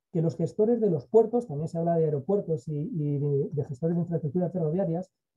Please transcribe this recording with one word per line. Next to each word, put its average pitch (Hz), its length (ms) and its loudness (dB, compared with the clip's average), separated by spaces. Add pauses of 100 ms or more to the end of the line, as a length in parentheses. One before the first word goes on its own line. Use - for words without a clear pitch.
(120)
que 170 80 0
los 160 160 0
gestores 214 440 2
de 208 100 2
los 151 160 -2
puertos, 226 400 4
también 151 220 -6
se 165 100 -6
habla 170 180 2
de 160 80 4
aeropuertos 160 640 -2
y, 151 240 -4
y 147 260 -2
de, 143 320 0
de 143 140 -4
gestores 165 320 -2
de 175 60 0
infraestructuras 165 500 -2
ferroviarias, 170 580 -2 (260)